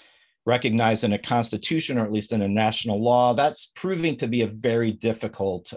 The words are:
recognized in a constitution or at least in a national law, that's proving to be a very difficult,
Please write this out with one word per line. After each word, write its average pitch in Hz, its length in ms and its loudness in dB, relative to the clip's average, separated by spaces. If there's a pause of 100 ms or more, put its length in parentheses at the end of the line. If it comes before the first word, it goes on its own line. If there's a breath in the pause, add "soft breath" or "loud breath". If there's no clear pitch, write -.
(460 loud breath)
recognized 113 600 2
in 104 80 2
a 101 40 0
constitution 123 800 -2
or 113 60 0
at 104 80 -4
least 107 220 -4
in 107 80 0
a 98 80 0
national 110 520 0
law, 123 320 4
that's 143 420 0
proving 170 420 -2
to 131 100 -4
be 117 140 0
a 110 60 2
very 113 440 0
difficult, 101 840 -4